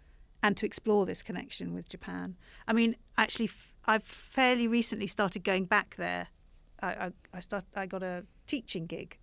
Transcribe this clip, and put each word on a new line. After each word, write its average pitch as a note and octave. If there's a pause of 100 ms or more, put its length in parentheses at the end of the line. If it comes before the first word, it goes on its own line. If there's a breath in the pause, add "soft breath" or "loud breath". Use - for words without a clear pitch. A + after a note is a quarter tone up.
(420)
and G#3
to G#3+
explore G#3
this F#3
connection F3
with F3
Japan. F3+ (320 loud breath)
I A3+
mean, A3+ (220)
actually, A3
f-, - (120)
I've A3
fairly B3
recently A3
started G3
going F#3+
back G#3
there. F3 (540)
I, G3
I, F3+ (220)
I F3+
start-, F#3+ (100)
I F#3+
got F#3
a F3+ (200)
teaching G3
gig, -